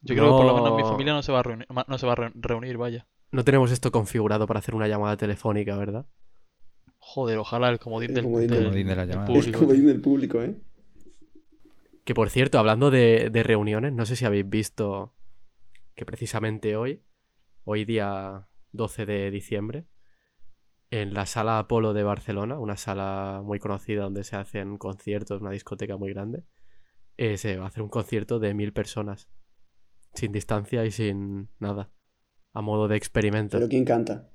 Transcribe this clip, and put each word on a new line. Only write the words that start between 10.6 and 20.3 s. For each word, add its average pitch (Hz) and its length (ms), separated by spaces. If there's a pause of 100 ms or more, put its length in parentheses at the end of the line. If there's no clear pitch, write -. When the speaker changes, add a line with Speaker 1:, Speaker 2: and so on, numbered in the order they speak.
Speaker 2:
Que 120 100
por 104 160
cierto, 131 280
hablando 113 320
de, 113 420
de 113 100
reuniones, 110 500
no 117 140
sé 123 100
si 127 100
habéis 101 220
visto 101 680 (800)
que - 100
precisamente 107 720
hoy, 131 260 (600)
hoy 107 220
día 98 600 (260)
doce 107 340
de 98 240
diciembre, 107 560 (1040)